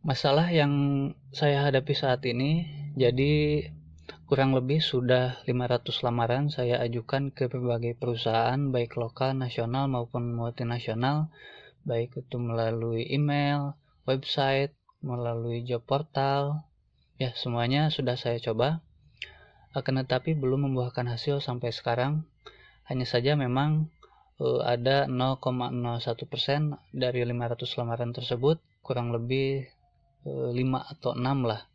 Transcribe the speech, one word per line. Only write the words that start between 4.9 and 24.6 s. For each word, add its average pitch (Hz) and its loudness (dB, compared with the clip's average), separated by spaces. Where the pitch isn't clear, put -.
lima 123 0
ratus - -2
lamaran 120 2
saya 123 0
ajukan 120 -2
ke 123 -2
berbagai 120 -2
perusahaan, 117 2
baik 120 0
lokal, 131 -2
nasional, 131 -2
maupun 120 -2
multinasional, 120 -2
baik 120 -2
itu - -8
melalui 113 -2
email, 143 0
website, 135 0
melalui 117 -4
job 120 -2
portal. 143 0
Ya, 127 -2
semuanya 127 0
sudah 123 0
saya 120 -2
coba. 120 0
Akan 131 -2
tetapi 131 0
belum 135 2
membuahkan 123 -2
hasil 139 -2
sampai 123 -4
sekarang. 135 -2
Hanya 127 -2
saja 135 2
memang, 147 2
eh, 127 2